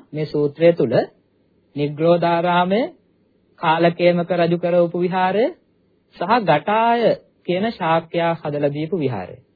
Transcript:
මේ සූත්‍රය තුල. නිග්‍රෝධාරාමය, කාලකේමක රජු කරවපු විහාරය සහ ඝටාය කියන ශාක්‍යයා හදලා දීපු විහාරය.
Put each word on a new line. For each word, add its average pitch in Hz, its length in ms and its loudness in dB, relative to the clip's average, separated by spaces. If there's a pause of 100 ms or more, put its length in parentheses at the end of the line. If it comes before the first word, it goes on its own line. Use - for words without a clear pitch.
මේ 151 180 -6
සූත්‍රය 151 460 2
තුල. 143 220 0 (840)
නිග්‍රෝධාරාමය, 170 1040 0 (800)
කාලකේමක 170 720 2
රජු 170 260 0
කරවපු 175 400 0
විහාරය 185 460 0 (720)
සහ 180 240 -2
ඝටාය 220 640 2 (380)
කියන 185 300 -4
ශාක්‍යයා 165 680 -2
හදලා 147 360 -4
දීපු 156 260 -6
විහාරය. 117 380 -6 (200)